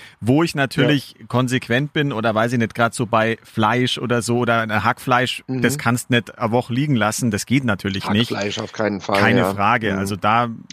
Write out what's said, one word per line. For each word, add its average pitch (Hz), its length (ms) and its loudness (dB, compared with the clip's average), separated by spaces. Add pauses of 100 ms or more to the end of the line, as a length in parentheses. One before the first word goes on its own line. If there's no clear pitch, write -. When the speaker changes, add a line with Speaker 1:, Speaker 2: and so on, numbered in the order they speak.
(200)
Speaker 1:
Wo 131 220 4
ich 170 120 0
natürlich 139 640 0
Speaker 2:
Ja. - 80 -20
Speaker 1:
konsequent 123 680 0
bin 143 180 0
oder 110 220 0
weiß 117 180 2
ich 127 60 0
nicht, 113 160 0
grad 117 200 2
so 120 120 -2
bei 113 360 2
Fleisch 123 540 0
oder 120 240 -2
so 117 180 0
oder 113 460 0
Hackfleisch, 123 640 0
Speaker 2:
Mhm. 131 160 -4
Speaker 1:
das 123 160 0
kannst 123 320 -2
nicht - 280 0
eine 110 140 -2
Woche 120 220 0
liegen 139 220 0
lassen. 110 340 0
Das 101 160 -2
geht 135 180 2
natürlich 98 460 -2
nicht. 104 200 2
Speaker 2:
Hackfleisch 101 280 -4
auf 110 140 -8
keinen 104 280 -2
Fall, 101 180 -2
Speaker 1:
Keine 107 220 4
Speaker 2:
ja. 95 140 0
Speaker 1:
Frage. 107 400 0
Speaker 2:
Mhm. 98 60 -2
Speaker 1:
Also 98 160 -4
da 117 320 0 (240)